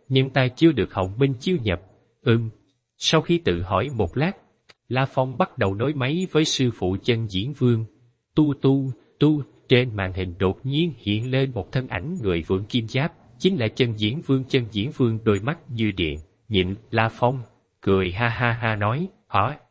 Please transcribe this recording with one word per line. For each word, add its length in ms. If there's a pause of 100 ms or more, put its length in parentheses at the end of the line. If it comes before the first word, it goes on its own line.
nhưng 200
ta 180
chưa 240
được 220
Hồng 240
Minh 220
chiêu 240
nhập. 180 (400)
Ừm. 280 (480)
Sau 240
khi 160
tự 240
hỏi 340
một 220
lát, 140 (560)
La 180
Phong 320
bắt 200
đầu 180
nối 180
máy 380
với 140
sư 280
phụ 300
Chân 280
Diễn 220
Vương. 320 (500)
Tu, 260
tu, 300 (280)
tu, 240 (240)
trên 280
màn 180
hình 260
đột 260
nhiên 320
hiện 340
lên 220
một 180
thân 160
ảnh 340
người 260
vượn 180
kim 220
giáp, 260 (260)
chính 160
là 120
Chân 320
Diễn 220
Vương. 220
Chân 280
Diễn 200
Vương 320
đôi 160
mắt 200 (100)
như 220
điện, 280 (300)
nhìn 260 (160)
La 180
Phong, 300 (420)
cười 300
ha 180
ha 220
ha 240
nói, 320 (200)
"Hả, 300 (140)